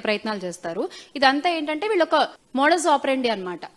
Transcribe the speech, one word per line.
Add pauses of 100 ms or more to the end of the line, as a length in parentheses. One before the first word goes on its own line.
ప్రయత్నాలు
చేస్తారు. (360)
ఇదంతా
ఏంటంటే
వీళ్ళొక (320)
modus (100)
operandi
అన్నమాట. (120)